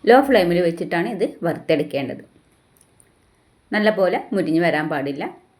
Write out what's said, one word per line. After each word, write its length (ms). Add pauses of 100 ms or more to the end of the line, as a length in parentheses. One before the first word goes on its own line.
(100)
ലോ 80 (120)
ഫ്ലെയിമിൽ 380
വെച്ചിട്ടാണ് 480
ഇത് 100 (200)
വറുത്തെടുക്കേണ്ടത്. 760 (1500)
നല്ലപോലെ 440 (160)
മുരിഞ്ഞ് 300
വരാൻ 280
പാടില്ല 300 (360)